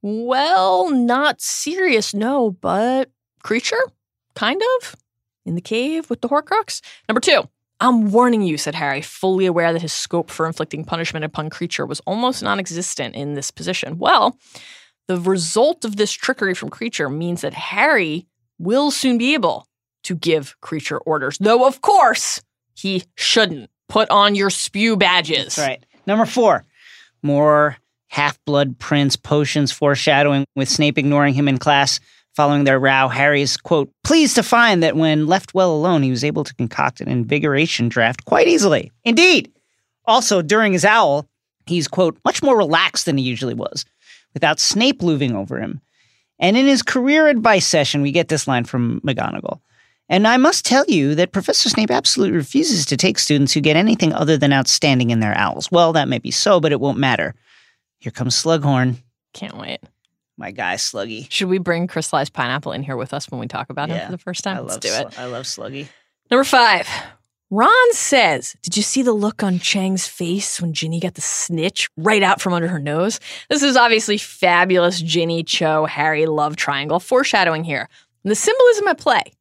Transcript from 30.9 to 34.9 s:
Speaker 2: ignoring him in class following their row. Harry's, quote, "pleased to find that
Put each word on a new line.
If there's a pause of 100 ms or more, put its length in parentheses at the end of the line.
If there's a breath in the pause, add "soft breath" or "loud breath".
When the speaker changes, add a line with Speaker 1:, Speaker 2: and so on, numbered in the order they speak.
Speaker 2:
ignoring
him
in
class (360 soft breath)
following
their
row.
Harry's,
quote, (100)
"pleased
to
find
that